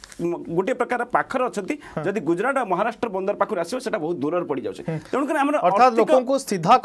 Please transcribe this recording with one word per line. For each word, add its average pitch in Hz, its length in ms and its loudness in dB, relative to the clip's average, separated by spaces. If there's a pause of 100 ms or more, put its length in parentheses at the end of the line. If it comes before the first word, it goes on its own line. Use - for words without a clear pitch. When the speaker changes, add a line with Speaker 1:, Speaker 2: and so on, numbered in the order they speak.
(220)
Speaker 1:
ମ-, 170 260 -4
ଗୋଟିଏ 190 280 0
ପ୍ରକାର 240 260 -2 (100)
ପାଖରେ 208 340 0
ଅଛନ୍ତି। 208 300 -4
Speaker 2:
ହଁ। - 300 -10
Speaker 1:
ଯଦି 202 140 -2
ଗୁଜରାଟ 175 380 0
ଆଉ 254 140 0
ମହାରାଷ୍ଟ୍ର 226 380 -2
ବନ୍ଦର 190 260 -2
ପାଖରୁ 196 240 -2
ଆସିବ, 170 200 -4
ସେଟା 214 200 -4
ବହୁତ 160 240 -4
ଦୂରରେ 170 220 0
ପଡ଼ିଯାଉଛି। 107 380 -6
Speaker 2:
ହୁଁ। 160 160 -4 (120)
Speaker 1:
ତେଣୁକରି 285 280 0
ଆମର 285 200 2
Speaker 2:
ଅର୍ଥାତ୍ 220 220 4
Speaker 1:
ଆର୍ଥିକ 233 300 6
Speaker 2:
ଲୋକଙ୍କୁ 262 280 4
ସିଧା 196 460 4